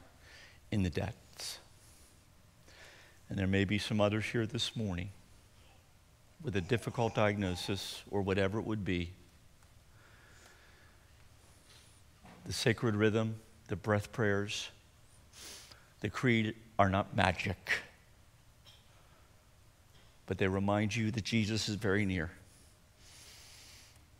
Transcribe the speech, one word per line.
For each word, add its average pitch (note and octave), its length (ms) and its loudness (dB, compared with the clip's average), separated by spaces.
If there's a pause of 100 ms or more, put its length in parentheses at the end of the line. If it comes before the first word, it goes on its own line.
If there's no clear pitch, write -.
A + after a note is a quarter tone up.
(720)
in G#2 120 2
the F2+ 80 0
depths. - 680 -8 (1700)
And A2 120 -4
there F#2+ 80 2
may G2 180 4
be G2+ 140 0
some G#2+ 200 -2
others G#2 260 2
here A#2 200 -2
this A#2 300 -4
morning G2+ 340 -4 (1300)
with A#2 120 -2
a G2 60 2
difficult A2+ 540 0
diagnosis G#2 960 0
or G2+ 120 -2
whatever G2 380 0
it - 60 -4
would G#2+ 200 -4
be, F2 260 0 (3250)
the - 80 -6
sacred A2 420 2
rhythm, A2 400 2 (320)
the G#2 80 -6
breath G2+ 360 0
prayers, G2+ 580 0 (1300)
the G#2+ 80 -2
creed A2+ 460 2 (220)
are G2+ 120 6
not G2 260 0
magic, F#2+ 580 0 (2500)
but F#2 120 -4
they G2 100 4
remind G2+ 480 2
you A2 160 0
that A2 120 -4
Jesus A2 440 0
is G#2+ 80 -2
very G2+ 300 2
near. F#2 260 -2 (1900)